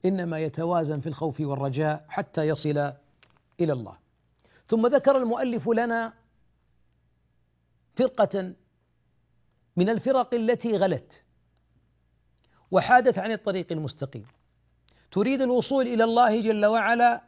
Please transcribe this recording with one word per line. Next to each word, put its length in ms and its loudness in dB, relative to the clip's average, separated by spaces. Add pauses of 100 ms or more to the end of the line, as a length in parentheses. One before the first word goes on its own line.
إنما 340 -2
يتوازن 600 -2
في 80 -8
الخوف 340 -6
والرجاء 680 -2
حتى 320 -6
يصل 520 -2 (680)
إلى 140 0
الله. 240 -8 (720)
ثم 200 2
ذكر 300 4
المؤلف 520 -2
لنا 440 0 (1800)
فرقة 580 -2 (1200)
من 140 2
الفرق 440 0
التي 440 -2
غلت 460 -2 (1500)
وحادت 480 4
عن 120 -4
الطريق 400 -4
المستقيم، 540 -8 (840)
تريد 300 0
الوصول 460 0
إلى 160 2
الله 380 4
جل 240 0
وعلا 640 2